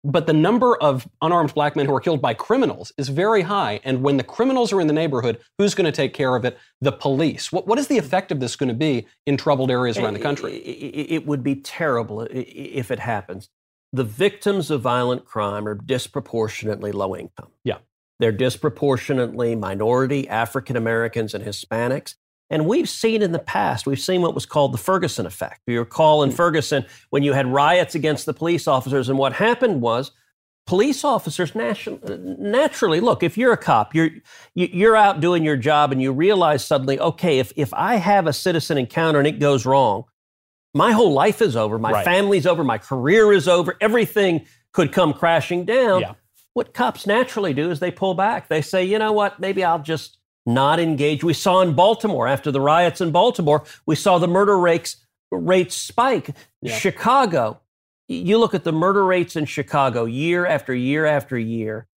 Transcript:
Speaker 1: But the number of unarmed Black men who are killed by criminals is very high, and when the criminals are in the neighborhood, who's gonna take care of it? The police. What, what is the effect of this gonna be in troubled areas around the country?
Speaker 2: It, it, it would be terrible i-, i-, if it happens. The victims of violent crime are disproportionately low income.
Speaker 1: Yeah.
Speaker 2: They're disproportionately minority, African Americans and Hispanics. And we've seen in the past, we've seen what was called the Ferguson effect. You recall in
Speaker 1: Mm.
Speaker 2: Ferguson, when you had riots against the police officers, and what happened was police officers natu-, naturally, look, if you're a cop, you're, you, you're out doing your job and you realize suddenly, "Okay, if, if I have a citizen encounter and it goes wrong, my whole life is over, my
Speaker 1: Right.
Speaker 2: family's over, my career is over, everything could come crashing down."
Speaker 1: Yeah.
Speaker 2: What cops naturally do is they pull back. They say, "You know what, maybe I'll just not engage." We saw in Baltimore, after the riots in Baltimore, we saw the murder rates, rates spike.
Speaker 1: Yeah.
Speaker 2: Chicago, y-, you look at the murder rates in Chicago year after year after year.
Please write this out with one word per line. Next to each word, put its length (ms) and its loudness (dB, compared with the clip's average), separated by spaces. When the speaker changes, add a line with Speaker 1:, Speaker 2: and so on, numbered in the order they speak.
Speaker 1:
But 220 0
the 80 2
number 440 4
of 300 0
unarmed 320 0
Black 220 0
men 100 0
who 100 0
are 40 0
killed 240 0
by 100 0
criminals 640 -2
is 120 -6
very 340 0
high, 400 -2
and 200 -2
when 140 2
the 60 -2
criminals 500 0
are 80 0
in 60 0
the 60 2
neighborhood, 460 -2
who's 160 2
gonna 160 0
take 220 -2
care 220 0
of 80 -2
it? 140 -4
The 100 0
police. 600 -4
What, 160 -4
what 100 2
is 100 -2
the 120 0
effect 320 -2
of 80 -2
this 160 -4
gonna 180 -2
be 320 -2
in 100 0
troubled 340 0
areas 280 0
around 160 -2
the 40 -8
country? 380 -6
Speaker 2:
It, 380 -14
it, 200 -6
it 120 -6
would 160 -4
be 120 -2
terrible 680 -4
i-, 120 -8
i-, 60 -8
if 520 -10
it 80 -4
happens. 500 -8
The 120 -2
victims 680 -2
of 100 -2
violent 440 -2
crime 420 -6
are 80 -6
disproportionately 1200 -6
low 220 -4
income. 340 -18
Speaker 1:
Yeah. 160 -4
Speaker 2:
They're 120 2
disproportionately 1200 -2
minority, 760 -2
African 480 -4
Americans 580 -2
and 80 -10
Hispanics. 720 -6
And 160 0
we've 240 0
seen 320 0
in 100 0
the 80 -2
past, 480 -4
we've 120 -2
seen 220 0
what 140 0
was 100 -6
called 280 0
the 40 -4
Ferguson 480 -2
effect. 420 -12
You 120 -2
recall 440 4
in 80 2
Speaker 1:
Mm. 20 -6
Speaker 2:
Ferguson, 520 0
when 140 0
you 100 2
had 140 0
riots 480 2
against 300 -2
the 80 -4
police 340 -2
officers, 400 0
and 100 0
what 160 0
happened 480 0
was 300 -2
police 380 0
officers 480 -2
natu-, 840 -8
naturally, 600 0
look, 240 2
if 140 -2
you're 160 4
a 40 2
cop, 380 0
you're, 140 2
you, 180 0
you're 240 4
out 260 4
doing 240 2
your 120 2
job 340 2
and 100 0
you 100 0
realize 540 2
suddenly, 340 0
"Okay, 400 0
if, 160 -4
if 180 -2
I 220 0
have 320 2
a 60 0
citizen 440 -2
encounter 420 0
and 80 2
it 120 -2
goes 260 2
wrong, 380 2
my 180 2
whole 220 4
life 280 2
is 140 0
over, 240 -2
my 120 -2
Speaker 1:
Right. 140 0
Speaker 2:
family's 400 2
over, 200 2
my 120 0
career 540 4
is 160 4
over, 320 2
everything 680 2
could 180 2
come 220 2
crashing 500 0
down." 380 2
Speaker 1:
Yeah. 120 -6
Speaker 2:
What 200 -4
cops 340 -2
naturally 460 0
do 180 -2
is 80 -6
they 120 -4
pull 220 -2
back. 360 -2
They 120 0
say, 220 -2
"You 160 0
know 140 0
what, 260 0
maybe 240 -2
I'll 160 2
just 380 -8
not 360 2
engage." 420 0
We 100 2
saw 280 2
in 120 2
Baltimore, 540 2
after 240 -2
the 80 0
riots 400 2
in 120 0
Baltimore, 520 2
we 100 0
saw 220 2
the 100 2
murder 320 4
rates, 380 0
rates 440 0
spike. 560 -2
Speaker 1:
Yeah. 160 -8
Speaker 2:
Chicago, 840 0
y-, 80 -6
you 200 2
look 160 2
at 120 -4
the 80 0
murder 320 2
rates 320 0
in 80 -2
Chicago 600 -2
year 400 -2
after 300 -2
year 300 -2
after 340 -2
year. 480 -6